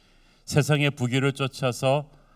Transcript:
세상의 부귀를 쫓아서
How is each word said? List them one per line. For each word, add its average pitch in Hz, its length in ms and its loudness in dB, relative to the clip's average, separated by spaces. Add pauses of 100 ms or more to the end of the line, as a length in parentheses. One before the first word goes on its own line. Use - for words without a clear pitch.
(460)
세상의 143 440 2
부귀를 131 420 0
쫓아서 135 760 -2 (260)